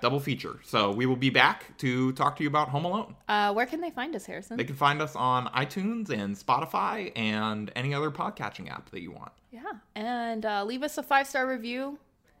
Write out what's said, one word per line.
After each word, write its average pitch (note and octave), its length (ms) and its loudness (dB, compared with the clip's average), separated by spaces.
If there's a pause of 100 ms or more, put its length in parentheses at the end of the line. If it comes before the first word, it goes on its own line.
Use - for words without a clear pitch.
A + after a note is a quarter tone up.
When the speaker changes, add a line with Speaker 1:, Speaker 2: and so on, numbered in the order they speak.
Speaker 1:
double B2+ 180 2
feature. B2+ 440 -4
So G#2 280 4
we A#2 160 2
will B2+ 80 4
be C3 160 4
back C3 460 6
to B2+ 340 2
talk C#3 240 2
to - 80 -4
you D3 60 2
about D3 200 2
Home C#3 160 0
Alone. F#3+ 300 -4 (120)
Speaker 2:
Uh, G#3 260 2
where A#3 120 2
can D#4 160 -4
they F4 80 -6
find D4 260 -6
us, G3 120 -10
Harrison? F#3+ 300 -10
Speaker 1:
They A#2+ 80 0
can C#3 100 -6
find C#3+ 260 4
us C#3+ 140 -4
on B2+ 320 2
iTunes G3+ 640 -2
and G#2 240 -2
Spotify G3 800 -2
and G#2+ 600 -2
any C3+ 200 -2
other D#3 160 -2
podcatching C#3+ 580 -6
app - 220 -14
that F2+ 100 -10
you E2+ 100 -10
want. - 200 -16 (180)
Speaker 2:
Yeah, A3+ 120 -18 (340)
and, A3+ 500 -4
uh, G3+ 200 0
leave B3 180 -4
us D4 140 -4
a C#4+ 60 -2
five-star C4+ 440 4
review C4 500 -4 (420)